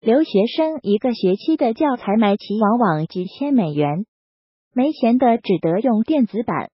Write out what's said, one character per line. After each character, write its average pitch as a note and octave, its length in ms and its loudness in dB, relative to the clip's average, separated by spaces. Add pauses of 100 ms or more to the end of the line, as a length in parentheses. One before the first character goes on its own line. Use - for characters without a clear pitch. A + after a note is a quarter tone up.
留 C4 200 4
学 G#3 240 0
生 D#4+ 340 -2
一 G3+ 160 0
个 B3 160 -2
学 F#3+ 220 0
期 D#4+ 200 -2
的 A#3 180 0
教 C#4+ 200 0
材 G3+ 220 -2
买 G#3 200 2
齐 G#3 240 -6
往 G#3+ 160 2
往 E3 300 0
几 F#3 180 -6
千 C#4 300 -4
美 F3 180 2
元， D3 320 -2 (720)
没 C4 160 0
钱 A#3+ 260 2
的 A#3+ 220 4
只 F#3 220 -2
得 E3+ 180 0
用 A3+ 240 0
电 C#4+ 240 2
子 G#3+ 160 -6
版。 E3 380 -6